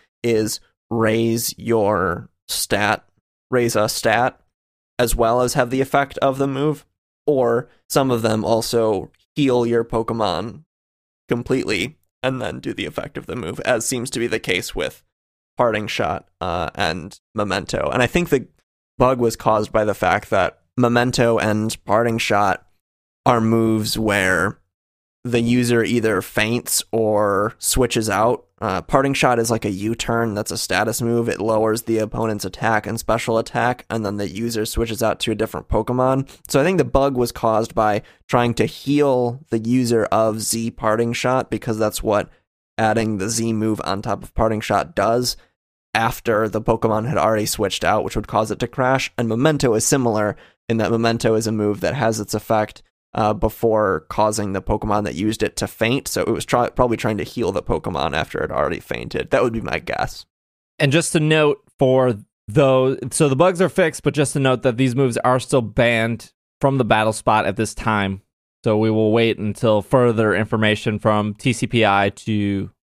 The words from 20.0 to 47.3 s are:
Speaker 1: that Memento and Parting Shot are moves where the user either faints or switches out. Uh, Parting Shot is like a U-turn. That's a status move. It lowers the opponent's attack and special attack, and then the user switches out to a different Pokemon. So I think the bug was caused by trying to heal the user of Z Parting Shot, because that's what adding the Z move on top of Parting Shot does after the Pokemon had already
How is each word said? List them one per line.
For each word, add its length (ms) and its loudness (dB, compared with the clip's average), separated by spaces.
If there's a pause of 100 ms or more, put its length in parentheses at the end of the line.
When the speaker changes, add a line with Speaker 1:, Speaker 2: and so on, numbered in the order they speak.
Speaker 1:
that 300 0 (160)
Memento 600 2
and 460 -2
Parting 340 0
Shot 480 0 (600)
are 140 4
moves 580 0
where 600 0 (640)
the 160 0
user 440 2
either 380 0
faints 680 -2
or 680 0
switches 520 0
out. 360 0 (140)
Uh, 200 -4
Parting 340 0
Shot 240 2
is 120 0
like 140 -2
a 60 -2
U-turn. 640 -2
That's 160 -6
a 80 -6
status 440 -2
move. 260 0
It 120 -2
lowers 420 0
the 160 0
opponent's 460 -4
attack 420 -2
and 120 -6
special 400 -2
attack, 520 -2
and 160 -4
then 100 -4
the 120 -4
user 360 -4
switches 380 -4
out 180 0
to 120 -2
a 40 -4
different 320 -6
Pokemon. 600 0 (200)
So 120 2
I 40 4
think 140 0
the 60 4
bug 320 0
was 140 0
caused 440 0
by 280 0 (240)
trying 280 2
to 100 0
heal 840 0
the 80 0
user 480 2
of 340 2
Z 320 -4
Parting 400 0
Shot, 380 0
because 280 -4
that's 240 -2
what 280 -2 (480)
adding 400 0
the 100 -4
Z 240 -2
move 320 0
on 180 -4
top 220 -6
of 100 -20
Parting 260 0
Shot 360 -2
does 400 0 (580)
after 540 0
the 120 -4
Pokemon 460 0
had 120 -2
already 280 2